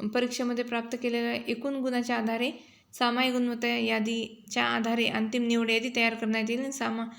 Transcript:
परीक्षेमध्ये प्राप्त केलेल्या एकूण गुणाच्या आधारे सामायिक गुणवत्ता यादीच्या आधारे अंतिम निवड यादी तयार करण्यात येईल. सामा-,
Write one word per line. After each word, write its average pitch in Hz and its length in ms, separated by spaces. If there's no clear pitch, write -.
परीक्षेमध्ये 247 500
प्राप्त 233 380
केलेल्या 233 320
एकूण 240 400
गुणाच्या 247 420
आधारे 233 340
सामायिक 247 400
गुणवत्ता 240 360
यादीच्या 226 960
आधारे 233 420
अंतिम 220 400
निवड 233 240
यादी 233 260
तयार 226 180
करण्यात 220 340
येईल. 254 220
सामा-, 226 380